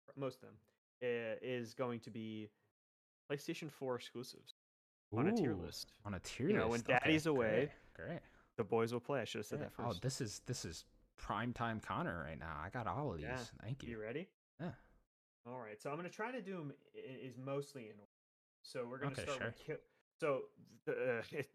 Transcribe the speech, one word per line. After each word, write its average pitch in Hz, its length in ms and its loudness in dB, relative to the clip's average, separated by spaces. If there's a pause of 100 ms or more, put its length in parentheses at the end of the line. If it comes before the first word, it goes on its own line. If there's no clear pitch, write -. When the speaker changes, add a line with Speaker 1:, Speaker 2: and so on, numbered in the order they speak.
(160)
Speaker 1:
most 135 200 -2
of - 60 -20
them, 107 160 -18 (460)
uh, 117 380 2
is 120 320 0
going 120 280 0
to 110 100 -10
be 110 380 -4 (800)
PlayStation 156 400 -4
four 131 240 0
exclusives - 580 -8 (640)
on 127 120 6
a 208 40 6
tier 170 220 6
Speaker 2:
Ooh, 90 120 -2
Speaker 1:
list. - 260 -8 (140)
Speaker 2:
on 101 80 -2
a 90 60 -2
tier - 300 0
Speaker 1:
You - 40 8
know, 110 140 6
Speaker 2:
list. 117 200 2
Speaker 1:
when 131 80 8
Speaker 2:
Okay, 123 80 6
Speaker 1:
daddy's 156 220 6
away, 127 460 6 (240)
Speaker 2:
great, 82 140 -8
great. 165 100 -4 (380)
Speaker 1:
the 117 60 4
boys 113 300 4
will 123 60 2
play. 135 220 2
I - 40 2
should 113 140 -4
have 113 80 -2
said - 120 -2
Speaker 2:
Yeah. 147 60 -2 (100)
Speaker 1:
that 123 80 -4
Speaker 2:
Oh, 123 60 2
Speaker 1:
first. 95 140 -2
Speaker 2:
this 131 180 2
is, 110 240 -4
this 127 200 -2
is 85 200 -8 (320)
prime 117 360 0
time 113 260 0
Connor 101 480 0
right 80 100 -6
now. 76 260 -6
I 90 60 -4
got 117 160 -4
all 117 260 0
of 85 60 -2
these. 76 80 -4
Speaker 1:
Yeah. 123 140 -2 (240)
Speaker 2:
Thank 127 180 -4
you. - 80 -6
Speaker 1:
You 117 120 -4
ready? 131 260 -4 (320)
Speaker 2:
Yeah. 139 120 -4 (720)
Speaker 1:
All 123 140 -6
right, 107 220 -8
so 147 80 -4
I'm 143 60 -2
gonna 175 140 -4
try 220 220 -4
to 254 100 -4
do 185 180 -4
'em 143 140 -4 (200)
i-, 107 60 -12
is 127 380 -10
mostly 139 520 -4
in - 100 -12
order. 104 100 -20 (540)
So 127 220 -4
we're 123 140 -6
gonna 143 140 0
Speaker 2:
Okay, 120 100 -4
Speaker 1:
start 139 140 -2
Speaker 2:
sure. 110 100 0
Speaker 1:
with 117 100 -4
Ki-, - 260 -6 (360)
so - 300 2 (360)
the, 120 340 2
uh, 107 80 -2
<laughs> - 40 -16
it, 147 240 -2